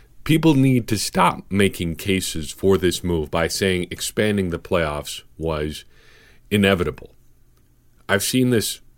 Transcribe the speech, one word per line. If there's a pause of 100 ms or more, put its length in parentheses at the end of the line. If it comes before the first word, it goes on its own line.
(240)
people
need
to
stop
making
cases
for
this
move
by
saying
expanding
the
playoffs (160)
was (640)
inevitable. (920)
I've
seen
this (160)